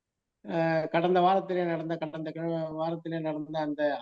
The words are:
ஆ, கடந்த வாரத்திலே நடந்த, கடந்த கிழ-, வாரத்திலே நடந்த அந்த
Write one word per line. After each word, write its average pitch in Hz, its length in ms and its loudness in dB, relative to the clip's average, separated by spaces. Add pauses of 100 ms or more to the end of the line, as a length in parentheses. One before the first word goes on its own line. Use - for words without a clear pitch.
(460)
ஆ, 185 140 -2 (260)
கடந்த 180 360 4
வாரத்திலே 185 440 4
நடந்த, 165 320 -2
கடந்த 160 340 -6
கிழ-, 160 420 -4
வாரத்திலே 165 480 -4
நடந்த 156 380 -4
அந்த 151 240 -2 (180)